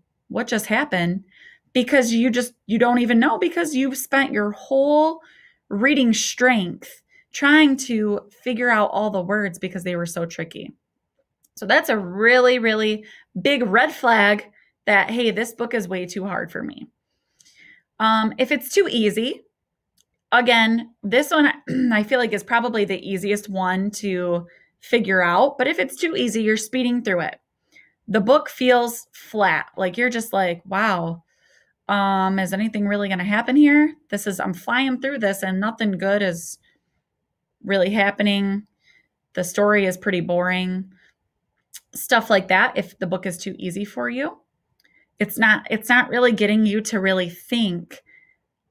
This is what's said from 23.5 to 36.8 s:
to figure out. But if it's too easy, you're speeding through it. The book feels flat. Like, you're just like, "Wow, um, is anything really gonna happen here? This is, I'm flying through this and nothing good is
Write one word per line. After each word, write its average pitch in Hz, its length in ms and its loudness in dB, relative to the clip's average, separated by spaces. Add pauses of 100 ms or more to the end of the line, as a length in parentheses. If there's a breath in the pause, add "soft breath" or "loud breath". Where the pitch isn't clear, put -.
to 180 560 -4 (340 soft breath)
figure 190 400 0
out. 185 360 2
But 254 100 0
if 330 120 -2
it's 269 160 -4
too 330 200 -2
easy, 226 280 -2
you're 214 140 2
speeding 247 460 -2
through 180 180 0
it. - 180 -6 (680 soft breath)
The 214 120 0
book 269 300 2
feels 240 640 0
flat. 190 540 -2 (100)
Like, 185 180 -2
you're 247 140 0
just 233 240 -6
like, 180 320 0
"Wow, 185 580 -2 (640)
um, 196 520 0
is 180 120 -4
anything 208 360 -2
really 202 200 -2
gonna 185 160 -4
happen 214 320 -2
here? 294 400 6 (140)
This 202 180 -6
is, 190 120 -4
I'm 190 140 -4
flying 254 460 -2
through 269 200 -6
this 196 240 -2
and 190 160 -2
nothing 214 340 -2
good 196 280 0
is 175 360 -6 (1080)